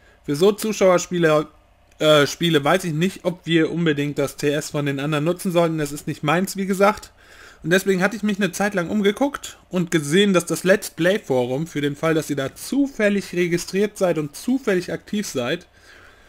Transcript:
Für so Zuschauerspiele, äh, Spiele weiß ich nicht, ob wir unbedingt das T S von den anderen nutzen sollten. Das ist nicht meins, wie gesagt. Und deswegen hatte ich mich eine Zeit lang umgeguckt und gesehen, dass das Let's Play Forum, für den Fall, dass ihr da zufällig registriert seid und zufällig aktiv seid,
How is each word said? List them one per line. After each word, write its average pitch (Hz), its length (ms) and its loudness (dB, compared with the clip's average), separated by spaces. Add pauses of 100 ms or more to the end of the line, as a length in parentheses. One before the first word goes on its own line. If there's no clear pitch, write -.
(280)
Für 143 80 -2
so 190 160 4
Zuschauerspiele, 175 960 2 (500)
äh, 151 300 6
Spiele 160 360 0
weiß 180 200 2
ich 170 100 -4
nicht, 175 320 -2
ob 175 220 -4
wir 160 240 2
unbedingt 147 480 -2
das 139 180 -4
T 147 140 -2
S 151 180 -4
von 143 160 -4
den 143 140 -2
anderen 147 240 -2
nutzen 175 280 -2
sollten. 165 280 2
Das 143 120 -4
ist 147 140 -12
nicht 151 160 -8
meins, 170 340 0
wie 190 120 -4
gesagt. 196 440 0 (520)
Und 160 80 -4
deswegen 185 320 2
hatte 220 120 0
ich 208 60 -10
mich 208 160 0
eine 196 140 0
Zeit 202 240 -2
lang 175 140 -2
umgeguckt 214 680 -2 (120)
und 175 200 -2
gesehen, 165 420 2
dass 175 140 2
das 165 180 -4
Let's 196 280 2
Play 185 260 0
Forum, 127 480 -2
für 147 160 -6
den 143 140 -2
Fall, 160 180 -2
dass 156 160 -2
ihr 147 60 -2
da 135 180 -4
zufällig 220 800 0
registriert 180 640 -2
seid 170 220 0
und 151 160 -6
zufällig 214 580 -2
aktiv 208 320 -6
seid, 135 400 -6 (640)